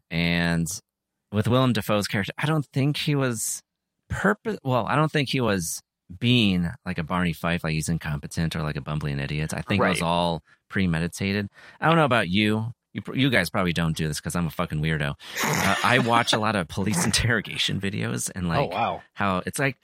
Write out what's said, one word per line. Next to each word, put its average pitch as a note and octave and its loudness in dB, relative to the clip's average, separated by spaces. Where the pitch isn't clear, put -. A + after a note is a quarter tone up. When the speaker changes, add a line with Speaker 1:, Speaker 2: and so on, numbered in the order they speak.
Speaker 1:
And E2+ 2
with G#2 0
Willem B2+ 4
Dafoe's G#2 0
character, G2+ -2
I - -2
don't D#3 0
think C#3+ 0
he D3+ -2
was B2+ -2
purpose-, - -2
well, B2 2
I A#2+ 0
don't D3+ 2
think C#3+ 0
he C3+ 0
was G2 0
being G2+ 4
like F2+ -4
a F2 -2
Barney F2 0
Fife, E2+ -2
like D#2+ -2
he's D#2 -2
incompetent D#2+ -4
or D#2+ -4
like D2+ -4
a C#2+ -6
bumbling D2+ -4
idiot. D2+ -4
I - -4
think G2+ 0
it A2 4
was F2 -2
Speaker 2:
Right. F2 -2
Speaker 1:
all E2+ 0
premeditated. G2 -2
I C#3+ 0
don't E3 6
know D#3 6
about A2+ 2
you. G#2+ 2
You, G#2+ -8
pr-, - -10
you C3 2
guys G#2 2
probably F2+ 0
don't E2 0
do D#2+ -2
this D2 -4
'cause - -6
I'm F2 0
a D2+ -4
fucking D#2 -4
weirdo. D2+ -2
Uh, G2 0
I A#2+ 6
watch A#2 2
a B2 2
lot G#2+ 0
of F2+ -2
police F#2+ -2
<laughs> - -
interrogation G#2+ 0
videos A2 -4
and, F2+ -4
Speaker 3:
Oh, - 0
Speaker 1:
like, A#2 0
Speaker 3:
wow. G2 -2
Speaker 1:
how F#2+ 0
it's, - -6
like, C#3 -2